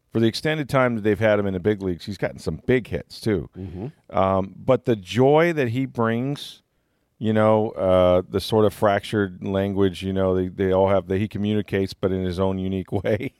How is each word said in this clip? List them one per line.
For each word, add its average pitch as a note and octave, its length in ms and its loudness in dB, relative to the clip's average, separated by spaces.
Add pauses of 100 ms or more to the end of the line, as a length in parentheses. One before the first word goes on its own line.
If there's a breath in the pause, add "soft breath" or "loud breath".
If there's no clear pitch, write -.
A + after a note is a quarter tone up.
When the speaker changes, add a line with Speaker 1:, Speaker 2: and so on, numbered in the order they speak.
(100)
Speaker 1:
for A2+ 100 0
the A#2 60 4
extended D3+ 440 -2
time B2+ 240 2
that G#2+ 80 -6
they've G#2 160 2
had G#2+ 200 4
him G2+ 80 0
in G2 60 -2
the F#2 80 -4
big G2+ 220 0
leagues, F2+ 240 -4
he's G#2 100 -10
gotten - 220 -6
some D#2+ 260 -8
big B2 240 2
hits, - 320 -10
too. F2 380 -2
Speaker 2:
Mm-hmm. F#2 580 -12
Speaker 1:
Um, F#2+ 400 0
but B2 300 0
the A#2+ 100 2
joy C3 560 2
that C#3 160 -2
he C3 160 -2
brings, B2 800 -4 (580)
you A2 120 -2
know, A2 380 4
uh, F#2 580 4
the G2+ 120 -2
sort A2 240 2
of G2+ 80 2
fractured G2+ 680 -2
language, G2 600 0
you F#2+ 80 -2
know, F#2+ 240 0
they, F#2 100 0
they F#2 240 -2
all F#2+ 180 4
have, F#2+ 200 2
that F#2+ 100 0
he G#2+ 80 -2
communicates, G2+ 680 -2
but F#2 200 -2
in F#2 100 -2
his F2+ 160 -4
own F#2+ 220 -2
unique F#2+ 320 -6
<laughs> G2 100 -2
way. A2 380 -4